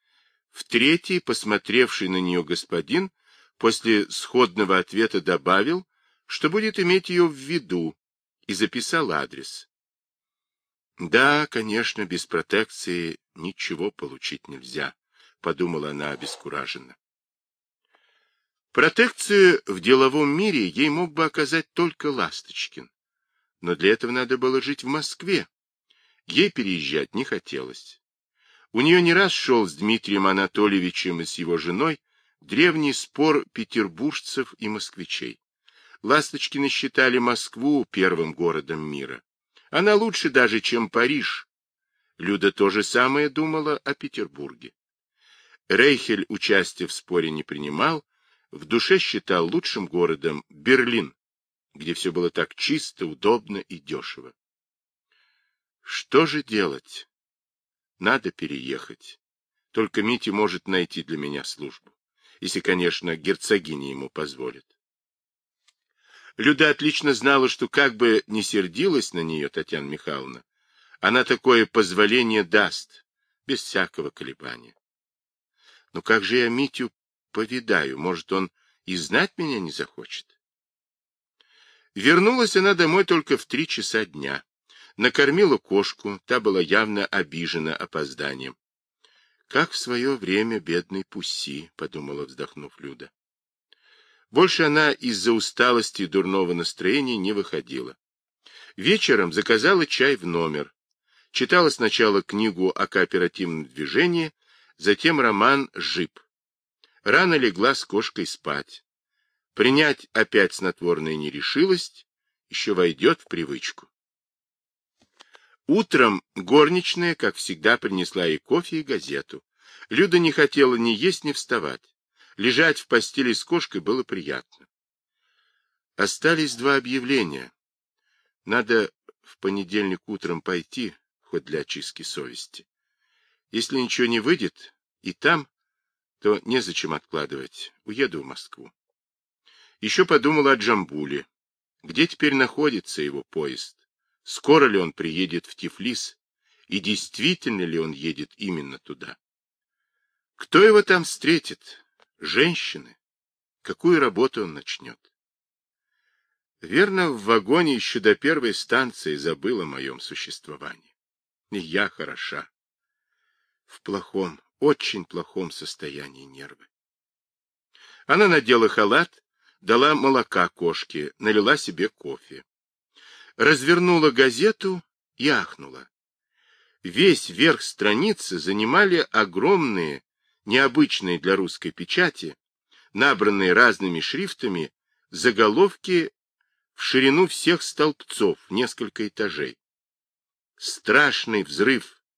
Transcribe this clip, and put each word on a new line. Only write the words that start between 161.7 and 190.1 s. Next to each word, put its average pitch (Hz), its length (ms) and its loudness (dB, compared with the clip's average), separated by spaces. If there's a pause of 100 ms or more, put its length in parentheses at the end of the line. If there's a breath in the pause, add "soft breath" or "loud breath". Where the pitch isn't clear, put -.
хороша. 71 580 -12 (1200)
В - 160 -20
плохом, 95 580 -6 (200)
очень 135 460 0
плохом 87 440 -10
состоянии 71 760 -14
нервы. 69 420 -20 (1400 soft breath)
Она 190 220 6
надела 120 420 6
халат, 117 540 2 (380)
дала 127 340 4
молока 123 540 2
кошке, 76 680 -6
налила 107 400 2
себе 92 320 -4
кофе. - 540 -16 (960 loud breath)
Развернула 156 720 4
газету 160 720 2 (320)
и 135 140 -2
ахнула. 69 580 -6 (960)
Весь 131 460 2
верх 131 320 2
страницы 107 760 -2
занимали 127 720 2
огромные, 101 920 0 (400)
необычные 120 760 2
для 95 180 2
русской 87 340 -6
печати, 92 640 -2 (560 soft breath)
набранные 101 640 4
разными 98 480 4
шрифтами, 117 720 -6 (360)
заголовки 123 1000 2 (640)
в - 80 -12
ширину 135 440 4
всех - 340 0
столбцов, - 760 -2 (120)
несколько 110 580 -4
этажей. 78 500 -8 (1000)